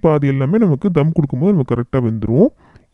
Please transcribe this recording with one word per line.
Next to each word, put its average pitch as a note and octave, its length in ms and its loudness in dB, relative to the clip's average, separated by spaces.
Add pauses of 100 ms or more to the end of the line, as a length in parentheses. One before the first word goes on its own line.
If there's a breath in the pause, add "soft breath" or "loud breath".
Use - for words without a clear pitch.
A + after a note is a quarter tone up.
பாதி D3+ 260 2
எல்லாமே C#3 320 -2
நமக்கு F#3+ 320 0
தம் D#3 220 2
கொடுக்கும்போது D3+ 380 0
நமக்கு C3 180 -2
கரெக்டா A#2+ 320 -2
வெந்துரும். A2+ 440 2 (440 soft breath)